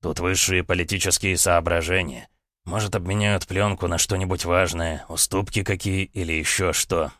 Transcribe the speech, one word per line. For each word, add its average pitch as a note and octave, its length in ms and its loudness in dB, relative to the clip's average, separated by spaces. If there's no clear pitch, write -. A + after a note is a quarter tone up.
Тут D#2+ 180 -4
высшие F#2 440 2
политические F2+ 720 0
соображения. E2+ 880 2
Может, G#2 300 -2
обменяют G2+ 500 0
пленку F#2+ 420 0
на E2+ 120 0
что-нибудь F#2 460 0
важное, E2+ 640 0
уступки G2 560 -2
какие F#2+ 420 0
или E2+ 280 -4
еще D#2+ 400 0
что. D#2+ 460 0